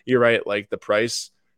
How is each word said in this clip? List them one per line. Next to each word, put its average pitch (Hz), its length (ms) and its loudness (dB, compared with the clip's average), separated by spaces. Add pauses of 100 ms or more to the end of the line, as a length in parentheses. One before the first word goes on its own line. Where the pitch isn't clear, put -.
you're 123 140 2
right, 117 280 2
like, 104 220 -6
the 104 80 -6
price, 110 540 -2 (260)